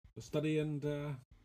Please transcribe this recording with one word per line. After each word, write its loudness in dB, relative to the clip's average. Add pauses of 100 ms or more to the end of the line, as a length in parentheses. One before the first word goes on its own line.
(160)
for -10
study 2
and, 0
uh, 0 (340)